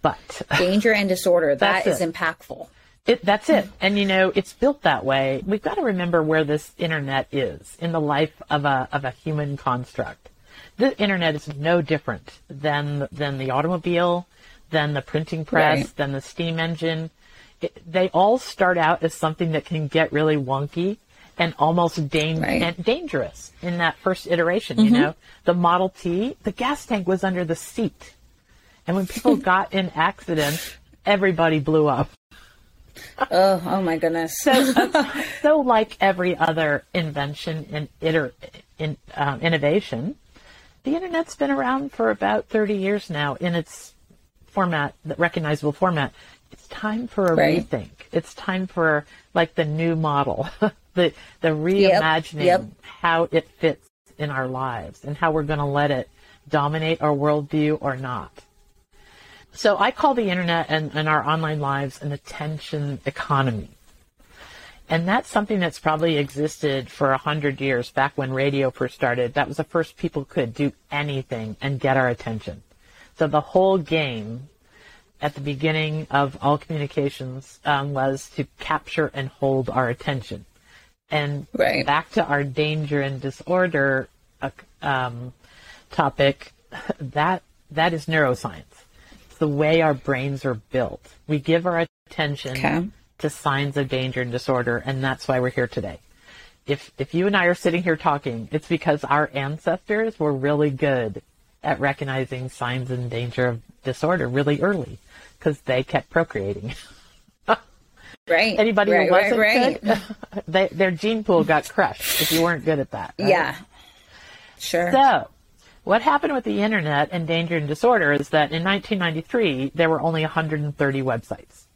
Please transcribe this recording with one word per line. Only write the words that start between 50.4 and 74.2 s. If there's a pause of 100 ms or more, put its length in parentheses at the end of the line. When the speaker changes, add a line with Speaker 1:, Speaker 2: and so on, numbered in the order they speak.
Speaker 1:
<laughs> (340)
the, (280)
the
Speaker 2:
Yep.
Speaker 1:
reimagining
Speaker 2:
Yep. (180)
Speaker 1:
how
it (100)
fits (320)
in
our
lives
and
how
we're
gonna
let
it (380)
dominate
our
worldview
or
not. (1200)
So
I
call
the
internet
and,
and
our
online
lives
an
attention
economy. (1200)
And
that's
something
that's
probably
existed
for
a
hundred
years,
back
when
radio
first
started.
That
was
the
first
people
could
do (200)
anything
and
get
our
attention. (560)
So
the
whole
game (720)